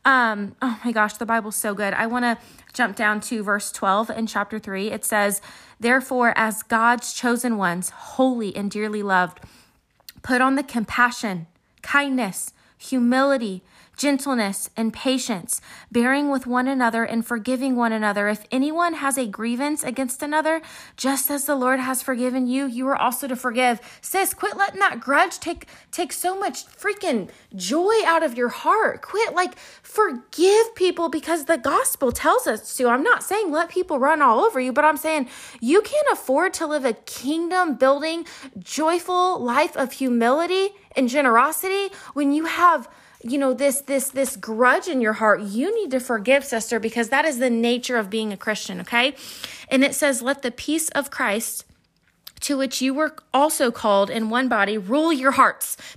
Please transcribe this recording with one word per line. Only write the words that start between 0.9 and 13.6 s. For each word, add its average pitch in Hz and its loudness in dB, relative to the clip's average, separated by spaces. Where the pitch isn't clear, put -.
gosh, 214 0
the 240 -8
Bible's 220 -2
so 214 -4
good. 196 -4
I 226 -2
wanna 240 0
jump 208 -2
down 214 0
to 214 -6
verse 202 -2
twelve 208 0
in 226 -4
chapter 208 -4
three. 196 -6
It 214 -8
says, 208 0
"Therefore, 247 2
as 220 0
God's 233 2
chosen 240 -2
ones, 180 -2
holy 247 0
and 202 -4
dearly 208 -4
loved, 180 2
put 247 2
on 269 4
the 285 0
compassion, 233 -2
kindness, 262 -2
humility, 247 0